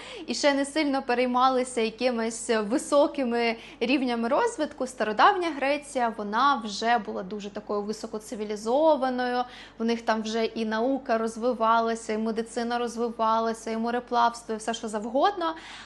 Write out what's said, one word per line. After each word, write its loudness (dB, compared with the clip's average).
і -4
ще 4
не 2
сильно 0
переймалися 2
якимись -2
високими 2
рівнями 2
розвитку, 0
стародавня 4
Греція, 0
вона 0
вже 0
була -6
дуже -8
такою -4
високоцивілізованою, 0
в -2
них 0
там 0
вже -2
і -2
наука 0
розвивалася, 2
і -2
медицина -2
розвивалася, 0
і -2
мореплавство, 0
і -4
все, -4
що -8
завгодно. 0